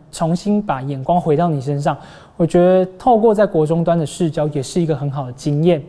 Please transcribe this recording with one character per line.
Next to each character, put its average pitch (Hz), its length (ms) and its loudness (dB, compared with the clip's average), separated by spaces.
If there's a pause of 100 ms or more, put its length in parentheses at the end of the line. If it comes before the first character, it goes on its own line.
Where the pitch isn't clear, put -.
重 165 240 -2
新 208 280 0
把 143 200 -6
眼 135 220 -8
光 175 160 0
回 170 160 0
到 170 140 2
你 147 100 -2
身 143 220 -4
上？ 147 140 -2 (420)
我 175 80 2
觉 175 160 2
得 185 360 4
透 240 200 2
过 214 180 4
在 208 100 4
国 160 220 0
中 165 160 0
端 170 160 0
的 156 60 -2
试 160 260 -2
教 151 160 -2
也 147 160 -4
是 - 180 -4
一 165 40 0
个 156 100 -2
很 139 160 -6
好 135 140 -8
的 123 80 -12
经 147 320 -2
验。 165 240 2